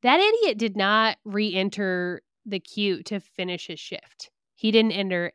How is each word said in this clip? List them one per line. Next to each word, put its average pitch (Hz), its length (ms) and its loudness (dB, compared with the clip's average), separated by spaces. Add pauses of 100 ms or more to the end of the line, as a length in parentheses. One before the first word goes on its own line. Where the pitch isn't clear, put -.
that 269 160 6
idiot 415 380 2
did 214 180 -2
not 214 500 2
re-enter 190 960 -2 (240)
the 196 140 -6
queue 196 440 -2
to 202 160 -6
finish 180 480 -8
his 160 120 -12
shift. - 520 -16 (240)
He 220 160 0
didn't 220 220 4
enter 185 400 -2